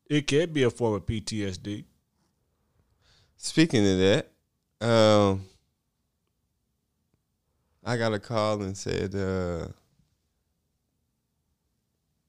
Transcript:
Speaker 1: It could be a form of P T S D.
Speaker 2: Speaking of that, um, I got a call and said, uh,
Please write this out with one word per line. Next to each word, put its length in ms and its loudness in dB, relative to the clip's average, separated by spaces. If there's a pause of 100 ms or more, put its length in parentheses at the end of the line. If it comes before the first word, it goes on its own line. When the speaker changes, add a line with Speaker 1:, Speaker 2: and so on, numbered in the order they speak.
Speaker 1:
It 200 -2
could 260 0
be 80 0
a 80 4
form 240 -2
of 100 -6
P 160 -6
T 240 -6
S 120 -8
D. 280 -12 (1500)
Speaker 2:
Speaking 440 0
of 180 4
that, 320 2 (500)
um, 640 4 (2500)
I 120 -2
got 180 0
a 60 -4
call 420 -2
and 140 -6
said, 400 -6
uh, 500 -4 (2750)